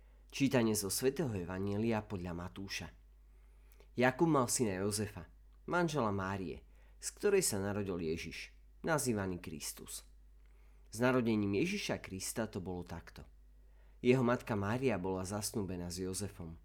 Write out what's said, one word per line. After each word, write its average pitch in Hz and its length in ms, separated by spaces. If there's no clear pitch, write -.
Čítanie 117 480
zo 98 160
svätého 139 400
Evanjelia 101 720
podľa 90 240
Matúša. 87 560
Jakub 127 320
mal 135 160
syna 104 320
Jozefa, 101 480
manžela 147 480
Márie, 95 480
z - 60
ktorej 202 240
sa - 160
narodil 98 400
Ježiš, 82 560
nazývaný 107 560
Kristus. - 640
S 110 80
narodením 113 640
Ježiša 185 320
Krista 95 480
to 104 160
bolo 90 240
takto. 82 400
Jeho 123 240
matka 120 320
Mária 104 480
bola 92 240
zasnúbená 92 640
s 87 80
Jozefom 92 560